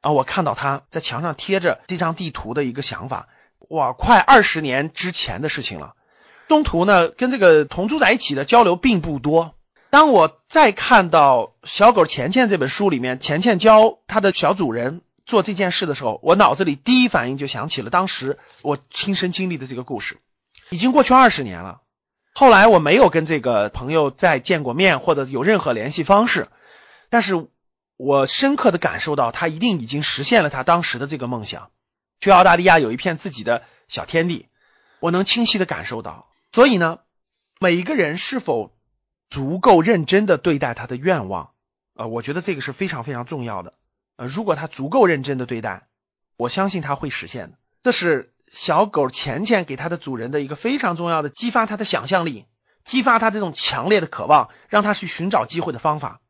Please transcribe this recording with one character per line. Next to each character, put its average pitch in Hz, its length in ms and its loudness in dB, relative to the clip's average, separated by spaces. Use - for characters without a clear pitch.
然 147 80 -2
后 151 60 2
我 131 60 0
看 170 220 -4
到 147 100 -2
他 139 340 -6
在 160 120 -8
墙 131 220 -8
上 165 120 -6
贴 190 240 -4
着 175 280 -2
这 185 100 -8
张 165 180 -4
地 175 160 -10
图 - 220 -12
的 143 120 -4
一 123 80 -6
个 139 100 -8
想 113 260 -8
法， 104 200 -10
哇， 139 240 -2
快 220 260 2
二 226 240 6
十 160 180 -2
年 143 320 -4
之 180 180 -6
前 110 300 -6
的 151 80 -6
事 147 140 -6
情 90 180 -8
了。 71 140 -18
中 302 160 4
途 170 200 0
呢， 190 240 4
跟 254 220 -4
这 269 80 -4
个 160 260 6
同 180 240 -6
住 302 100 -2
在 214 140 2
一 254 40 2
起 - 180 -4
的 135 100 -4
交 233 200 4
流 180 100 4
并 202 260 0
不 151 180 -6
多。 156 360 -2
当 302 200 8
我 165 380 4
再 285 240 4
看 196 380 4
到 139 420 4
《小 220 300 4
狗 180 140 4
钱 139 240 -4
钱》 240 180 2
这 196 80 2
本 135 120 0
书 196 220 0
里 143 80 -2
面， 127 220 -6
钱 156 220 -2
钱 214 160 2
教 220 480 6
他 214 140 -2
的 196 120 2
小 165 220 0
主 165 180 -2
人 127 300 -6
做 226 160 2
这 214 100 -4
件 185 200 -2
事 - 120 -2
的 147 100 -4
时 135 100 -12
候， 110 180 -4
我 170 140 4
脑 170 180 4
子 165 100 -4
里 151 100 -2
第 247 280 2
一 247 60 2
反 127 220 -2
应 139 60 -6
就 139 100 -8
想 131 220 -8
起 135 140 -6
了 110 80 -10
当 185 180 0
时 - 300 -6
我 143 160 -4
亲 - 260 -6
身 185 160 -4
经 185 200 -4
历 160 80 -6
的 131 80 -12
这 127 100 -12
个 127 60 -10
故 127 180 -10
事。 - 160 -12
已 180 80 -6
经 247 140 2
过 277 100 6
去 - 100 4
二 254 160 8
十 151 140 -2
年 90 200 -10
了， 92 200 -16
后 269 140 6
来 208 180 8
我 208 120 6
没 151 160 2
有 226 160 6
跟 160 160 0
这 151 140 -2
个 110 280 0
朋 127 240 -8
友 151 180 2
再 156 280 0
见 156 240 -2
过 123 100 -6
面， 160 280 2
或 165 140 0
者 139 100 -2
有 131 180 -6
任 196 160 2
何 143 160 -2
联 113 160 -6
系 160 120 -4
方 202 260 4
式， - 200 -2
但 233 100 2
是 185 260 -4
我 135 280 0
深 277 300 0
刻 233 140 2
地 170 80 -4
感 - 220 -4
受 151 160 -4
到 120 160 -2
他 - 160 -4
一 151 100 -8
定 196 220 -2
已 117 40 -10
经 139 180 -6
实 139 220 -4
现 220 180 4
了 147 60 -2
他 135 140 -8
当 170 200 2
时 - 160 -6
的 135 80 -8
这 143 120 -8
个 123 80 -8
梦 120 180 -8
想， - 260 -12
去 196 100 0
澳 185 120 8
大 175 140 6
利 175 80 -2
亚 170 140 6
有 123 120 0
一 123 60 -6
片 165 220 -6
自 - 100 -12
己 110 160 -12
的 - 200 -2
小 - 200 -10
天 165 220 -2
地， 160 180 -8
我 170 120 -2
能 185 160 0
清 233 180 0
晰 220 140 2
地 185 80 0
感 87 180 -8
受 113 160 -10
到。 - 260 -16
所 240 160 6
以 233 120 2
呢， 170 220 -2
每 180 140 2
一 180 80 -2
个 277 120 -6
人 170 220 -2
是 247 240 -6
否 113 340 -6
足 143 300 -6
够 180 240 6
认 170 240 0
真 202 180 2
地 180 140 2
对 151 200 0
待 135 140 -4
他 117 140 -12
的 127 100 -10
愿 139 320 -2
望， 90 220 -8
呃， 113 140 -12
我 113 140 -8
觉 139 100 -8
得 170 80 -6
这 175 140 -6
个 135 80 -10
是 139 100 -10
非 185 160 -8
常 139 160 -10
非 143 80 -10
常 120 140 -10
重 139 180 -10
要 101 180 -10
的。 - 120 -18
呃， 123 100 -12
如 160 180 -8
果 175 120 -2
他 147 100 -12
足 135 220 -10
够 220 180 4
认 151 160 0
真 139 140 -6
地 127 80 -6
对 120 160 -8
待， 98 280 -12
我 120 100 -4
相 190 220 -2
信 190 100 -6
他 143 140 -6
会 143 160 -10
实 - 160 -10
现 101 240 -14
的。 - 80 -20
这 247 100 0
是 165 400 -2
小 180 360 0
狗 147 240 -2
钱 143 340 -6
钱 208 220 0
给 135 100 -12
他 151 140 -10
的 170 80 -8
主 131 180 -10
人 117 140 -8
的 147 100 -2
一 135 80 -8
个 147 80 -12
非 269 220 -6
常 180 180 -4
重 170 140 -6
要 160 100 -2
的 147 80 -6
激 233 220 -6
发 226 160 -2
他 208 100 -8
的 208 80 -8
想 147 220 -2
象 185 180 0
力， 127 220 -10
激 254 200 -4
发 226 160 2
他 220 120 0
这 208 100 -6
种 180 120 -6
强 131 380 -2
烈 208 100 4
的 160 60 -4
渴 - 180 -10
望， 139 240 4
让 208 120 2
他 208 120 0
去 190 120 -10
寻 170 220 -6
找 156 160 0
机 165 160 -6
会 156 140 -6
的 113 40 -12
方 151 220 -4
法。 - 300 -14